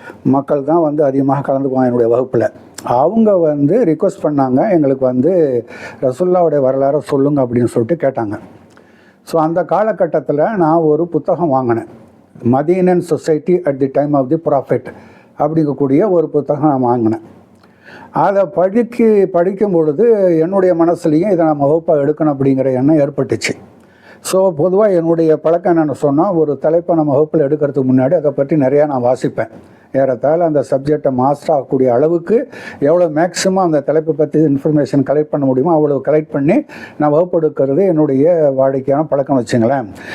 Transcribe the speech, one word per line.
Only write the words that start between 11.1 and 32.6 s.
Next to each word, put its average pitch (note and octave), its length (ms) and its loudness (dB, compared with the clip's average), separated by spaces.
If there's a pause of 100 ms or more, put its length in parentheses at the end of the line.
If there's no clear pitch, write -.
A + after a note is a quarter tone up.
வாங்கினேன், B2+ 380 0 (640)
"Madinah F3+ 480 2 (100)
Society D#3+ 540 0
at C#3 160 -2
the C#3 60 2
Time C#3+ 280 -2
of C3+ 160 0
the D#3+ 60 2
Prophet" C#3 480 -2 (540)
அப்படிங்கக்கூடிய D3+ 720 0
ஒரு E3 180 0
புத்தகம் D3 400 -2
நான் C3+ 120 2
வாங்கினேன். A#2+ 400 0 (920)
அதை F#3+ 320 0
படிக்க-, G#3 840 2
படிக்கும் F#3+ 460 0
பொழுது F3 640 2
என்னுடைய F3+ 360 2
மனசுலயும் E3+ 580 0
இதை E3 140 2
நம்ம C#3+ 200 0
வகுப்பா D#3+ 240 0
எடுக்கணும் D3+ 480 0
அப்படிங்கிற C3+ 340 0
எண்ணம் C#3 260 2
ஏற்பட்டுச்சு. C#3 560 -2 (640)
So F#3+ 340 0
பொதுவா F#3 400 2
என்னுடைய E3 420 2
பழக்கம் E3+ 400 0
என்னன்னு D3+ 160 0
சொன்னா, D3+ 400 0
ஒரு D3 260 0
தலைப்பை E3+ 380 0
நம்ம D3 240 2
வகுப்புல D#3 200 0
எடுக்கிறதுக்கு C#3+ 520 0
முன்னாடி C3 220 2
அதை D3+ 160 0
பற்றி C#3 260 -2
நிறையா C#3+ 300 2
நான் C3+ 140 -4
வாசிப்பேன். B2 480 -2 (440)
ஏறத்தாழ C3+ 520 0
அந்த D3 260 0
சப்ஜெக்டை C#3+ 400 -2
மாஸ்டர் C#3 460 0
ஆகக்கூடிய C3 360 0
அளவுக்கு E3+ 560 0 (320)